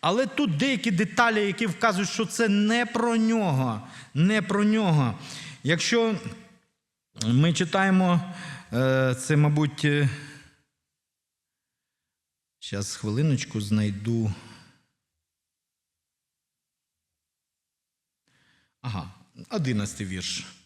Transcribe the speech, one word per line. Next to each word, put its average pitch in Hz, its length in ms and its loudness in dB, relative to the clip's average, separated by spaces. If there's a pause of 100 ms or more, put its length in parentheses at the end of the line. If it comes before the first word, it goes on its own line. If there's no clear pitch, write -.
Але 208 260 2
тут 214 300 -2
деякі 240 340 0
деталі, 214 540 2
які 202 200 -2
вказують, 196 440 0
що - 160 -2
це 233 240 0
не 214 360 2
про 233 320 -2
нього, 165 680 0 (260)
не 196 280 4
про 196 220 0
нього. 175 560 2 (440)
Якщо 220 520 2 (1080)
ми 139 280 4
читаємо, 185 800 2 (400)
е, 131 460 2
це, - 160 0
мабуть, 147 500 2
е, 143 240 4 (2500)
щас, - 360 -8
хвилиночку, 117 680 -2
знайду. 107 720 -2 (4000)
Ага, 98 300 -8 (380)
одинадцятий 110 580 -2
вірш. 92 380 -8 (200)